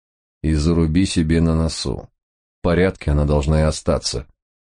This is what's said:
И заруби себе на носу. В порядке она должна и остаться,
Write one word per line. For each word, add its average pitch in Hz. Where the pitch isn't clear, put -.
И 80
заруби 82
себе 82
на 82
носу. 80
В -
порядке 90
она 73
должна 73
и 78
остаться, 73